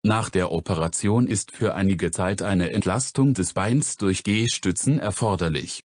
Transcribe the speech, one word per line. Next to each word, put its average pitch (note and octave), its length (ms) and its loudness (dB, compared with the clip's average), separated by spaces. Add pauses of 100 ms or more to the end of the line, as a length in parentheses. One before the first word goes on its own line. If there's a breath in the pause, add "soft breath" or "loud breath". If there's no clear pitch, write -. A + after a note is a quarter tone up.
Nach G#2+ 240 2
der F2+ 240 0
Operation F2+ 720 0
ist - 240 -2
für - 240 -2
einige F#2 360 0
Zeit F#2+ 320 -2
eine F2 280 0
Entlastung B2+ 640 0
des F#2 200 -2
Beins A#2+ 420 0
durch F#2+ 280 0
Gehstützen A2 760 0
erforderlich. F2 880 -2